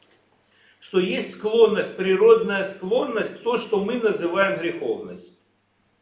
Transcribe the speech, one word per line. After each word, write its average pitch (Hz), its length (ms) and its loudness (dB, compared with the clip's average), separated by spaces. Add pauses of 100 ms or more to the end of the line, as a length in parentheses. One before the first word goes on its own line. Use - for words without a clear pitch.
(800)
Что 185 200 -2
есть 214 320 -4
склонность, 214 640 2
природная 190 680 4
склонность 220 760 -4
к - 40 -20
тому, 240 160 -2
что 196 240 -2
мы 226 120 -4
называем 190 640 0
греховность. 113 800 -8 (640)